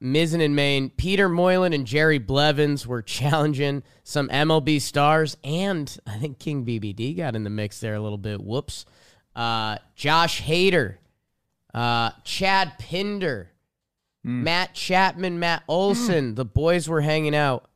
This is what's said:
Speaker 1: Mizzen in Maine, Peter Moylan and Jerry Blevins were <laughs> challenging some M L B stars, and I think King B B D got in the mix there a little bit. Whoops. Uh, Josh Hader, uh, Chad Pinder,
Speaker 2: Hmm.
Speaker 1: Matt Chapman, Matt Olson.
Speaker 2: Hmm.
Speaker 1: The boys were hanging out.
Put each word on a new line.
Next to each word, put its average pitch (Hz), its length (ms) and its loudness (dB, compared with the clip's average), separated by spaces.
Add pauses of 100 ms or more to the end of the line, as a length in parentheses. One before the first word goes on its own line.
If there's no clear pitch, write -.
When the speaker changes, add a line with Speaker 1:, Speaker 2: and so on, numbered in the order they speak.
Speaker 1:
Mizzen 156 400 0
in 147 140 2
Maine, 139 340 2
Peter 196 400 2
Moylan 180 440 4
and 143 120 -2
Jerry 151 320 4
Blevins 143 680 0
were 123 140 -4
<laughs> - 20 -12
challenging 143 800 0 (200)
some 143 280 -2
M 147 180 2
L 160 120 4
B 151 180 2
stars, 151 640 2
and 165 520 -4 (120)
I 104 100 -10
think 135 220 -8
King 147 240 -4
B 117 160 -4
B 101 140 -6
D 113 200 -6
got 160 220 -4
in 110 80 -4
the 104 80 -6
mix 104 280 -6
there 110 140 -6
a 107 60 -4
little 104 180 -6
bit. 101 240 -8
Whoops. 113 440 -8 (500)
Uh, 113 420 -2 (180)
Josh 160 460 2
Hader, 170 540 2 (800)
uh, 117 380 0 (120)
Chad 190 560 0
Pinder, 180 720 -4 (760)
Speaker 2:
Hmm. 123 180 -4
Speaker 1:
Matt 175 300 0
Chapman, 180 640 0
Matt 170 280 -2
Olson. 185 600 2
Speaker 2:
Hmm. 107 60 -6
Speaker 1:
The 127 100 -4
boys 160 420 0
were 160 140 0
hanging 151 340 2
out. 143 400 0